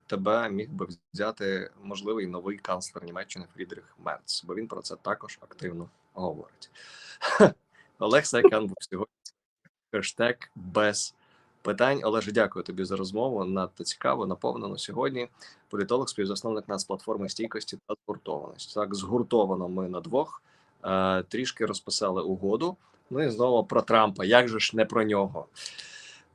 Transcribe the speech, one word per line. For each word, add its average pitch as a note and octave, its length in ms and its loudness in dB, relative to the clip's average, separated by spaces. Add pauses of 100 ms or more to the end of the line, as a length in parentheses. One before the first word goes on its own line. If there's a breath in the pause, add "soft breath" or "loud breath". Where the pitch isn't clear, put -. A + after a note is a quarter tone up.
тебе G#2+ 420 0
міг G2+ 200 -4
би F#2+ 180 -6 (260)
взяти G2 580 -4 (120)
можливий G2+ 440 -4
новий F2+ 300 -6
канцлер F2+ 460 -8
Німеччини F2+ 420 -10 (100)
Фрідріх F#2 400 -14 (100)
Мерц, - 380 -8
бо F2+ 120 -8
він A2+ 120 -6
про F#2+ 140 -10
це - 140 -10
також - 460 -8
активно E2+ 480 -10 (240)
говорить. E2+ 580 -8 (480 loud breath)
<laughs> - 360 6 (440)
Олег A#2+ 260 6
Сайкан A2 420 6
був F#2+ 120 -8
сьогодні. - 340 -8 (800)
Хештег A2+ 440 0 (200)
без G#2 600 0 (460)
питань. A#2+ 420 2
Олеже, G#2+ 280 0
дякую G#2 320 2
тобі F#2 200 -6
за F#2 120 -4
розмову. G2 500 -2
Надто F#2 380 -4
цікаво, C3+ 420 0
наповнено G2+ 520 -4
сьогодні. B2 500 -4 (420 soft breath)
Політолог, A2 400 0
співзасновник G#2 600 -4
нацплатформи G2 600 -4
стійкості A2 480 -6 (100)
та G#2 80 -4 (100)
згуртованості. D2 720 -8
Так, G2+ 200 -2
згуртовано F#2+ 720 2
ми F#2 200 -4
на F2+ 100 -4
двох. B2 420 -2 (420)
Е, F#2+ 400 2
трішки A#2 420 -4
розписали G2 560 -2
угоду. G2 560 0 (320)
Ну C3+ 140 -2
і C#3+ 60 2
знову A#2 340 4
про A2+ 180 2
Трампа. G#2 440 6
Як A#2+ 220 8
же A2 120 -2
ж - 180 0
не A2 80 6
про A2 180 2
нього? G2 420 0 (880 loud breath)